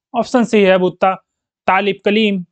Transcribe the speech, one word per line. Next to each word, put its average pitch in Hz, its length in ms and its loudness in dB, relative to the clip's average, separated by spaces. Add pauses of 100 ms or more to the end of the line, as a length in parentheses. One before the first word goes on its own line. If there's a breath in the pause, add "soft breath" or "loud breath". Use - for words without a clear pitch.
(140)
ऑप्शन 240 300 -2
सी 208 180 2
है 185 100 4
अबू 180 180 0
ता-, 190 260 -2 (500)
तालिब 196 380 -2
कलीम, 208 480 0